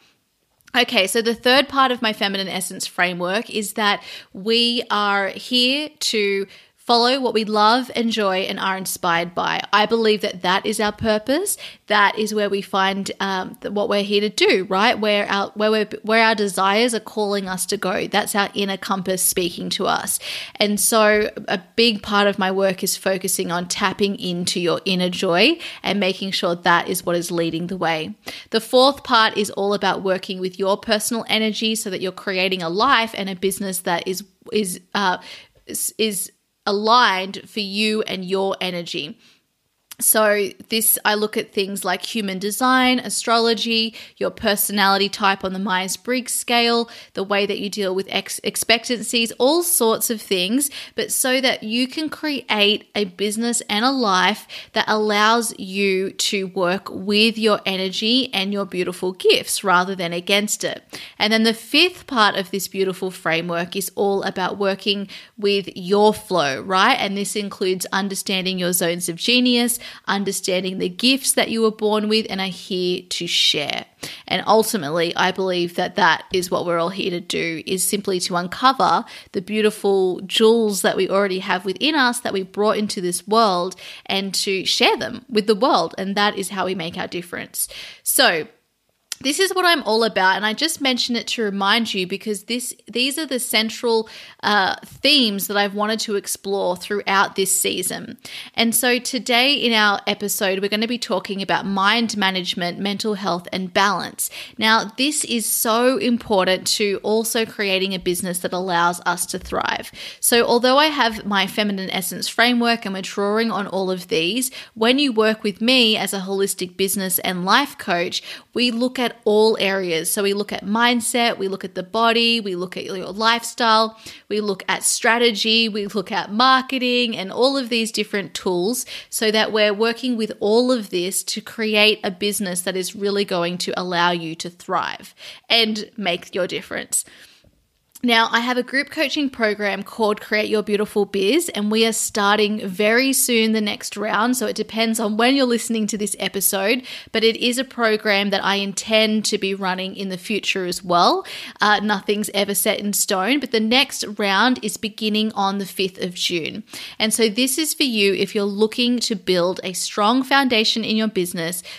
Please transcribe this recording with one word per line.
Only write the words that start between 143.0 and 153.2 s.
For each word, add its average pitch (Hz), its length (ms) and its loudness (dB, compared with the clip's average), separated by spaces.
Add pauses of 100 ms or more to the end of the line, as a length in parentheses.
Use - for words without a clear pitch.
soon 226 400 4
the 220 80 2
next 208 380 -4
round. 220 400 0
So 214 100 -2
it 202 80 -4
depends 220 460 -2
on 214 160 0
when 247 180 4
you're 277 100 4
listening 226 420 0
to 214 100 -4
this 196 200 -4
episode, 196 640 0 (280)
but 220 140 2
it 226 100 6
is 240 220 0
a 262 80 -2
program 214 640 2
that 190 120 0
I 196 140 2
intend 214 680 2
to 214 120 0
be 190 160 -2
running 190 440 -4
in 196 100 -6
the 185 100 -6
future 190 480 -2
as 175 160 -4
well. 196 440 4 (340)
Uh, 208 240 4
nothing's 208 500 0
ever 196 220 0
set 202 240 0
in 208 140 -2
stone, 208 480 0